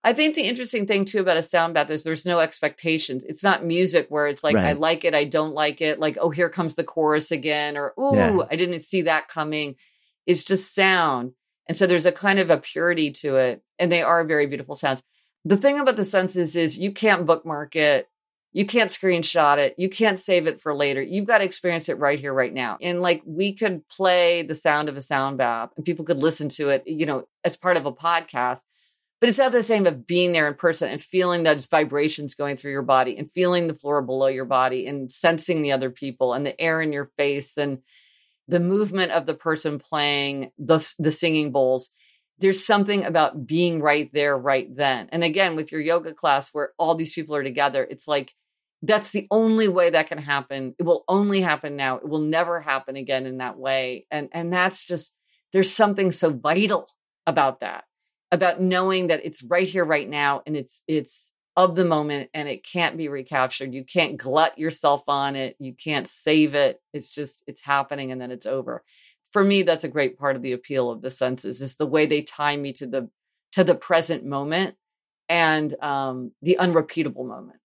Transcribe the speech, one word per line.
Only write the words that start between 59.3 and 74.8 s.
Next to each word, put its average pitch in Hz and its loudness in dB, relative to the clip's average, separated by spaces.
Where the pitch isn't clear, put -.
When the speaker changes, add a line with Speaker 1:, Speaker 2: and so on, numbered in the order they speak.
Speaker 1:
right 175 0
here, 170 0
right 147 0
now, 143 0
and 151 -6
it's, - -12
it's - -6
of 180 4
the 180 4
moment 147 -2
and 147 -6
it - -8
can't 170 -2
be 160 -6
recaptured. 135 -4
You 131 -10
can't 156 0
glut 139 0
yourself 151 0
on 139 -2
it. 135 -8
You 131 -12
can't 147 -6
save 151 2
it. 139 2
It's 143 -12
just, - -12
it's - -18
happening 139 -2
and 127 -10
then 123 -10
it's 127 -12
over. 123 -6
For 202 4
me, 196 6
that's 165 2
a - -6
great 135 -2
part 139 0
of 123 -8
the 135 -4
appeal 123 -2
of 113 -10
the 131 -8
senses, 127 -6
is 135 -12
the 151 -2
way 151 4
they 147 0
tie 147 -4
me 139 -8
to 139 -14
the, 123 -6
to 190 4
the 170 6
present 165 0
moment 143 -4